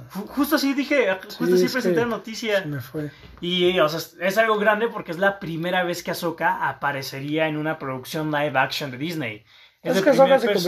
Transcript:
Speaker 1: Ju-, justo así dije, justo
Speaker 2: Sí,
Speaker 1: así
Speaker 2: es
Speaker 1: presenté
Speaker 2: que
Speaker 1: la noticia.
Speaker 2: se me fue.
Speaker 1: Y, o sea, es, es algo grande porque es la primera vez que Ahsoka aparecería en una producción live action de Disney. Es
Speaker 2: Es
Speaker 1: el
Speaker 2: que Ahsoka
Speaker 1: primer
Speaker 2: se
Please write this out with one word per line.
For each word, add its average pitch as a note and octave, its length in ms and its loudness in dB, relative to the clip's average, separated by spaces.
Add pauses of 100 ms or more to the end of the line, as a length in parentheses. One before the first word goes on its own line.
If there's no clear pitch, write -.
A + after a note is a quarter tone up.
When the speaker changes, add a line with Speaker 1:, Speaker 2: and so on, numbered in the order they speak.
(140)
Speaker 1:
Ju-, G3 140 -8
justo D4 280 0
así C4+ 180 0
dije, B3 380 2 (140)
justo - 220 -4
Speaker 2:
Sí, F3+ 80 4
Speaker 1:
así F3+ 100 6
Speaker 2:
es - 80 -2
Speaker 1:
presenté F#3 260 2
Speaker 2:
que A#3 60 2
Speaker 1:
la A#3 60 -2
noticia. G#3+ 500 -2
Speaker 2:
se E3 60 -8
me C#3+ 120 -6
fue. D3+ 320 -10 (300)
Speaker 1:
Y, F3+ 380 2
o D3+ 100 4
sea, D#3+ 100 -4
es, - 220 -12
es F#3+ 160 0
algo A3 200 2
grande G#3+ 300 2
porque G#3 240 -8
es D#3+ 80 -6
la G3 200 0
primera F3 440 -2
vez F3 200 -4
que F3+ 80 -6
Ahsoka E3+ 580 -2
aparecería C#3+ 800 -4
en D3+ 80 -4
una D#3 200 -2
producción D3 540 -6
live D3 260 0
action C#3 340 0
de B2 60 -10
Disney. C#3 460 -6 (380)
Es - 100 -2
Speaker 2:
Es F#3+ 60 2
Speaker 1:
el F#3+ 80 4
Speaker 2:
que D4+ 60 8
Ahsoka C4+ 260 8
Speaker 1:
primer - 20 0
Speaker 2:
se G#3 140 2 (140)